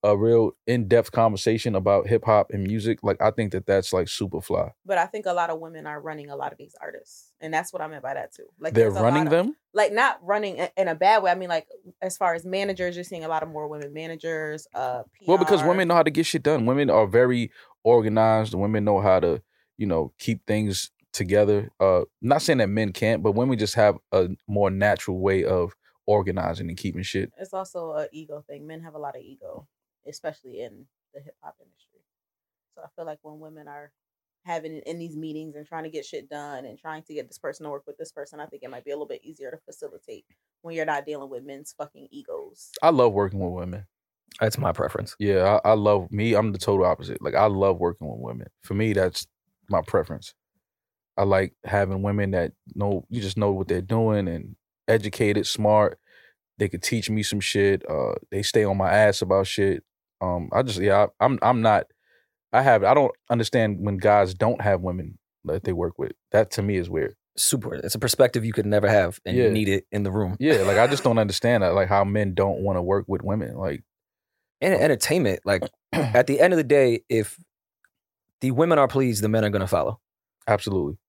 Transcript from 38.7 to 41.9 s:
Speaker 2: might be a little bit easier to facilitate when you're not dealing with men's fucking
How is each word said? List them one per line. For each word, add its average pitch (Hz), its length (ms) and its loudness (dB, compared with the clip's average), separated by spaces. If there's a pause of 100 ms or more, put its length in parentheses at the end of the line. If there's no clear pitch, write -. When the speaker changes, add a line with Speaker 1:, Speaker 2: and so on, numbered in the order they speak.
Speaker 2:
might 127 120 -18
be 143 60 -16
a 143 60 -8
little 151 120 -10
bit 139 160 -12
easier 139 280 -18
to 160 120 -16
facilitate - 600 -20 (380)
when 165 120 -14
you're 160 100 -4
not 143 200 -4
dealing 143 240 -12
with 131 160 -14
men's 139 320 -18
fucking 143 320 -16